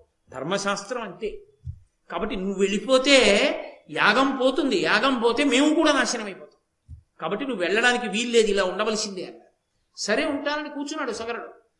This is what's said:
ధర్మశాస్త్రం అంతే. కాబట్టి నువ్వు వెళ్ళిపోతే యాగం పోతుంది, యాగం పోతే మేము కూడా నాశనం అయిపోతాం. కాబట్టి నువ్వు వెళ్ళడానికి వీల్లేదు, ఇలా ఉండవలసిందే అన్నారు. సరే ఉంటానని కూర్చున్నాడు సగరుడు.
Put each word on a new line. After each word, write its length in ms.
ధర్మశాస్త్రం 720
అంతే. 400
కాబట్టి 240
నువ్వు 240
వెళ్ళిపోతే 580
యాగం 460
పోతుంది, 480
యాగం 360
పోతే 240
మేము 320
కూడా 160
నాశనం 340
అయిపోతాం. 200
కాబట్టి 240
నువ్వు 180
వెళ్ళడానికి 440
వీల్లేదు, 400
ఇలా 160
ఉండవలసిందే 580
అన్నారు. 300
సరే 280
ఉంటానని 440
కూర్చున్నాడు 420
సగరుడు. 360